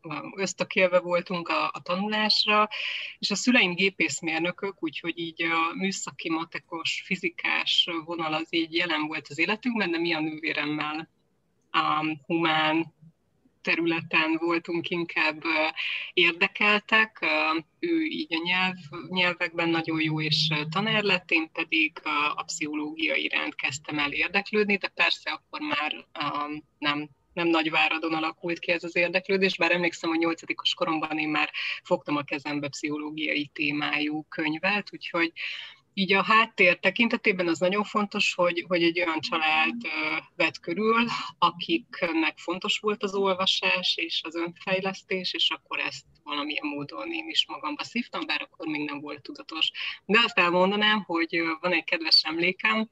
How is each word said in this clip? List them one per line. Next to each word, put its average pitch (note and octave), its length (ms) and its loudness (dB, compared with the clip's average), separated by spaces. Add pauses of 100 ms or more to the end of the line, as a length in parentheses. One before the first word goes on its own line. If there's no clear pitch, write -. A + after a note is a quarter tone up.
ö, D3+ 140 -10 (200)
ösztökélve F#3 640 2
voltunk F3 500 -2
a, D#3 240 2
a - 80 -10
tanulásra, G#3+ 880 2 (500)
és - 120 -2
a G3+ 40 2
szüleim A3+ 380 6
gépészmérnökök, E3+ 1080 -2
úgyhogy E3 340 -4
így E3 240 -6
a E3 320 2
műszaki, F#3 560 -4
matekos, E3 760 -4
fizikás - 840 2 (180)
vonal E3 280 -2
az D#3+ 160 -2
így E3 240 0
jelen D#3+ 340 0
volt D3+ 200 -8
az C#3+ 120 -10
életünkben, G#3 520 0
de E3+ 60 0
mi E3+ 160 0
a D#3 60 0
nővéremmel D#3 920 -4 (600)
a D#3 540 2
humán D#3+ 680 2 (680)
területen E3 800 0
voltunk E3+ 480 -2
inkább, F3 560 -2
ö, A3+ 220 0 (460)
érdekeltek. G#3 1080 4
Ö, D#3 380 2 (200)
ő E3 240 2
így D#3+ 300 -4
a D#3+ 100 -2
nyelv, F#3 320 2 (340)
nyelvekben F3 600 0
nagyon D#3+ 320 0
jó, D#3 200 0
és, D#3 300 2
ö, D3+ 180 0
tanár G#3+ 340 0
lett, F#3 280 0
én D#3+ 220 0
pedig, D#3+ 500 0
ö, D#3 60 -4 (260)
a - 80 -6
pszichológia D3+ 720 -4
iránt D3 400 -2
kezdtem D3 440 -4
el C#3+ 120 -2
érdeklődni, G3 680 0
de F#3 100 -6
persze E3+ 440 -2
akkor - 280 -10
már, - 340 -2
ö, D3 640 -6 (220)
nem, D3 320 0 (240)
nem E3+ 140 0
Nagyváradon D#3+ 680 2
alakult D#3+ 460 -2
ki - 120 -2
ez E3+ 120 0
az E3+ 120 -8
érdeklődés, F#3 600 2
bár E3+ 140 2
emlékszem, F3 380 0
hogy E3 100 2
nyolcadikos E3 540 0
koromban D#3 440 -2
én D#3 120 -2
már D3+ 200 0 (340)
fogtam E3 320 0
a C#3+ 80 0
kezembe D3 440 -4
pszichológiai D3+ 840 -4
témájú D3 760 -2
könyvet, E3+ 600 -2
úgyhogy E3+ 420 -2 (600)
így G3 200 2
a G3 100 4
háttér G#3+ 560 6
tekintetében G3 680 2
az E3 120 0
nagyon G3 240 2
fontos, G3+ 500 0
hogy, F3 340 2
hogy F3 160 2
egy E3+ 160 4
olyan E3 200 0
család, D#3+ 540 2 (100)
ö, D#3 320 -2 (200)
vett D#3+ 240 0
körül, A3 460 2 (320)
akiknek E3 1000 0
fontos F#3 420 -4
volt G#3+ 240 -2
az G3 120 -4
olvasás F#3 840 2
és E3 260 -2
az E3 120 -10
önfejlesztés, F#3 1000 -4
és - 160 2
akkor - 300 -6
ezt - 260 -6 (180)
valamilyen D3 440 -4
módon C#3+ 440 -6
én D#3+ 180 -8
is - 180 2
magamba - 360 -6
szívtam, G3 420 -6
bár D3+ 160 -4
akkor - 260 -10
még D3 160 -2
nem C#3+ 160 -6
volt D3 220 -12
tudatos. - 500 -8 (340)
De G#3 180 4
azt A3 140 -2
elmondanám, G3 680 4
hogy, E3 300 -2
ö, E3 240 0
van F3+ 140 0
egy D#3+ 100 0
kedves E3 400 2
emlékem F#3 680 0